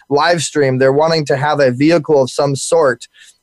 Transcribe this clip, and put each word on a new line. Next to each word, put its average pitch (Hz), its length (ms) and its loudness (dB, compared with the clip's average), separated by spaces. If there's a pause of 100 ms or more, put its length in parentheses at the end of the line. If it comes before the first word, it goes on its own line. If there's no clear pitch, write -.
(100)
live 156 320 0
stream. 135 360 -2
They're 135 140 2
wanting 156 340 0
to 143 100 -2
have 143 240 -2
a 135 100 2
vehicle 147 520 2
of 139 80 -4
some 143 260 -2
sort. 143 500 -2 (360)